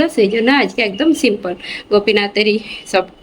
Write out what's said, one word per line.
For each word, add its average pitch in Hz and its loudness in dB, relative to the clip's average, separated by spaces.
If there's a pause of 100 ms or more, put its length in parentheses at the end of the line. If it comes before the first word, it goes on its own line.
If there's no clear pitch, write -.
(160)
সেই 208 4
জন্য 233 2 (140)
আজকে 196 -4
একদম 285 0 (120)
সিম্পল। 202 0 (380)
গোপীনাথেরই 208 0 (340)
সব 185 2 (180)